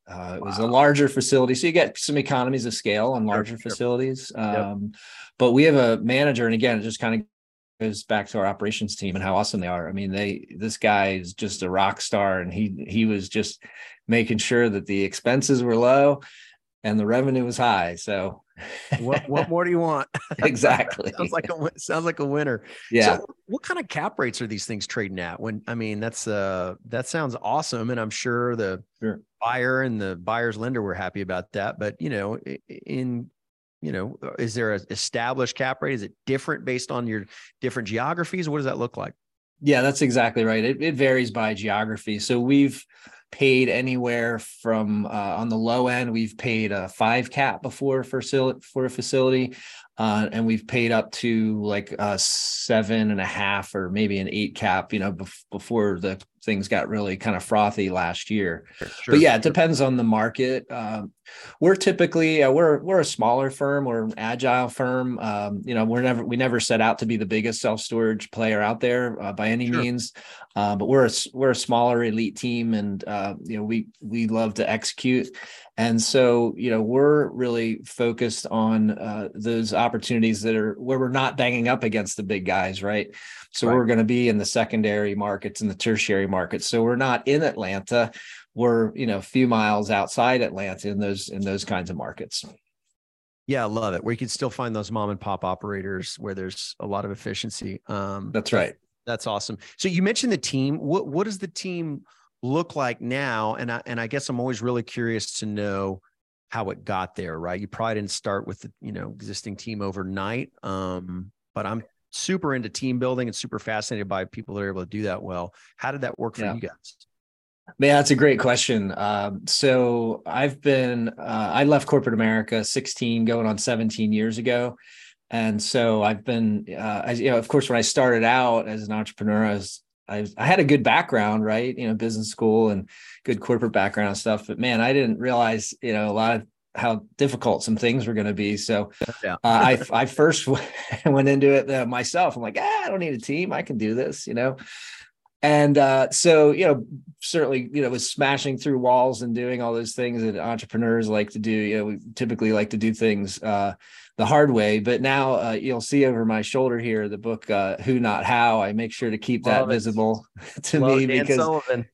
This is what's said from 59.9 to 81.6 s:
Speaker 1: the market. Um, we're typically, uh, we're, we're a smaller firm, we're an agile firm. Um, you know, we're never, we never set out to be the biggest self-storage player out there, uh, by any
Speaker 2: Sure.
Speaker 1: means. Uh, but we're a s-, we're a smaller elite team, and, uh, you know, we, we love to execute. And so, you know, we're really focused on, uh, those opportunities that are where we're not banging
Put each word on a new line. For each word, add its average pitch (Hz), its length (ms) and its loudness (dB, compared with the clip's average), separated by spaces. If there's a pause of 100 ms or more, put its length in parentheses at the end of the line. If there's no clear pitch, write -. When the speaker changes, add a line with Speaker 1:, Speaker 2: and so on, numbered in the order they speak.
Speaker 1:
the 120 60 2
market. 117 680 2
Um, 107 400 -8 (480)
we're 180 160 6
typically, 170 640 2
uh, 135 100 8
we're, 151 300 6
we're 180 200 2
a 143 40 2
smaller 127 460 0
firm, 139 340 -2
we're 117 200 -2
an 110 120 -4
agile 123 520 0
firm. 127 500 -2
Um, 104 460 -4
you 123 100 -4
know, 110 100 2
we're 117 160 0
never, 123 240 0
we 120 120 -4
never 123 240 2
set 113 200 2
out 113 180 2
to 113 60 -4
be 113 120 0
the 104 80 -2
biggest 110 360 -2
self-storage 110 720 -2
player 110 300 0
out 110 180 0
there, 123 420 0
uh, 101 120 -6
by 107 160 -2
any 120 180 0
Speaker 2:
Sure. 120 140 0
Speaker 1:
means. 123 320 -4 (420)
Uh, 104 220 0
but 95 100 -2
we're 135 160 6
a 117 60 4
s-, - 240 -4
we're 131 180 2
a 120 40 0
smaller 120 480 2
elite 113 340 -2
team, 120 360 -2
and, 101 320 -2
uh, 98 380 -4
you 107 140 -8
know, 104 60 -4
we, 107 240 -2 (140)
we 110 260 -2
love 110 280 0
to 101 120 0
execute. 127 600 0 (480)
And 113 260 2
so, 120 560 4
you 120 140 -2
know, 110 100 2
we're 139 460 4
really 117 580 -2
focused 117 600 -2
on, 110 440 2
uh, 104 440 -6
those 113 380 -2
opportunities 113 720 2
that 113 120 2
are 107 240 0
where 127 180 -2
we're 127 120 0
not 131 280 0
banging 123 300 2